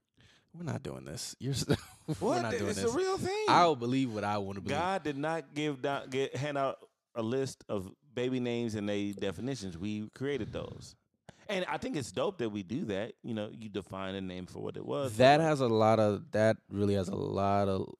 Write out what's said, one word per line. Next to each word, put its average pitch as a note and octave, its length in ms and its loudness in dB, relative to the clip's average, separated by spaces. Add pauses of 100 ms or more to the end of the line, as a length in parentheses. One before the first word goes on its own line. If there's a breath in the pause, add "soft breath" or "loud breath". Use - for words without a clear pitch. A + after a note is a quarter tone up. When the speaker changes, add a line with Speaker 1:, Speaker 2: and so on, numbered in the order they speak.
(580 soft breath)
Speaker 1:
We're E3+ 60 -12
not D3 180 -6
doing C2 240 -10
this. - 340 -10
You're C3 140 -4
s-, A#2+ 140 -4
<laughs> - 400 -2
we're D#3 80 -4
Speaker 2:
What? F4 260 0
Speaker 1:
not - 120 -2
doing A#4 180 -2
Speaker 2:
It's - 100 -4
Speaker 1:
this. A4+ 100 0
Speaker 2:
a B3 60 -4
real F#4+ 220 -2
thing. G#4 300 -2
Speaker 1:
I'll E3 260 6
believe B2 400 0
what G#2 80 -2
I G#2 160 0
wanna G2 220 -6
believe. - 180 -4
Speaker 2:
God F#3 240 -2
did D3 140 -4
not D#3 360 -4
give D3 300 -2
down, C#3 260 -2
get, C3 260 -2
hand C#3+ 220 -4
out C#3 220 0 (340)
a A#2 80 -4
list B2+ 480 -2
of G2 220 -4 (240)
baby B2+ 240 0
names A#2+ 340 -2
and G#2 160 -2
they G2+ 220 0
definitions. G2 640 -6
We G#2+ 380 -6
created C3 360 -4
those. - 440 -10 (520 loud breath)
And F#3+ 220 -2
I D3+ 80 -4
think B3+ 180 -6
it's C3 160 -4
dope E3+ 280 -2
that A#2 100 0
we G#2 140 -4
do A2+ 220 -6
that. G2+ 360 -4
You A#2+ 140 -6
know, G#2+ 180 -4
you A2 160 -14
define F#2+ 460 -6
a G2 60 -4
name F2+ 260 -8
for G2 140 -12
what G2+ 160 -6
it - 80 -8
was. C3 320 -2
Speaker 1:
That C3 220 12
Speaker 2:
Like D#3+ 80 4
Speaker 1:
has D3+ 140 2
a B2+ 60 4
lot A2 320 8
of, G#2 320 2
that G#2+ 260 4 (140)
really G2+ 240 2
has F#2+ 120 0
a F#2+ 80 -6
lot G2 520 2
of F#2+ 320 -2